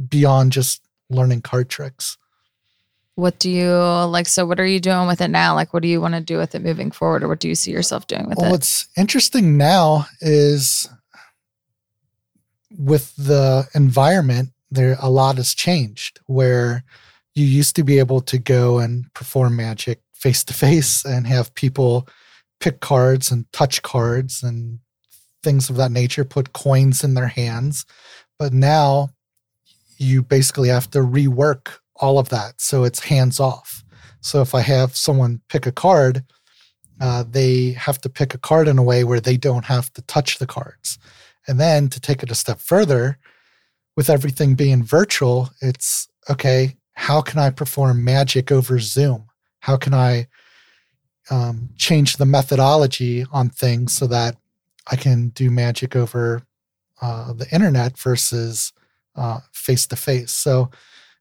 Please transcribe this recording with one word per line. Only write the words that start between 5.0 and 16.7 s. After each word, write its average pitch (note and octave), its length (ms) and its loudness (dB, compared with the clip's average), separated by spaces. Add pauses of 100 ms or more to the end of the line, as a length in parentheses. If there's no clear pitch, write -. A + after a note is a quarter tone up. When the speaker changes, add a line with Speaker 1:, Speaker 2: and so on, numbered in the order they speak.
Speaker 2:
with F3 140 0
it F3+ 80 0
now? E3 260 2
Like, D#3+ 180 -2
what E3+ 100 -2
do E3+ 60 0
you E3+ 100 0
wanna E3+ 220 -2
do E3 160 -6
with E3+ 180 -4
it E3+ 80 -8
moving E3 260 -4
forward? E3 320 -2
Or D3+ 60 -4
what D#3 140 -4
do E3 80 -4
you E3 60 -2
see F3+ 160 -4
yourself - 360 -6
doing - 220 -8
with F#3+ 80 -4
Speaker 1:
Well, F3 100 0
Speaker 2:
it? F3 40 2
Speaker 1:
what's - 360 -2 (100)
interesting G3 600 2
now D#3 500 4 (140)
is D3 640 2 (1800)
with D3+ 440 -2
the C3+ 600 2
environment, C3+ 720 2 (220)
there, C3 280 2
a C3+ 100 -2
lot C3 280 2
has B2 160 -4
changed C3 720 -4
where B2 580 0 (520)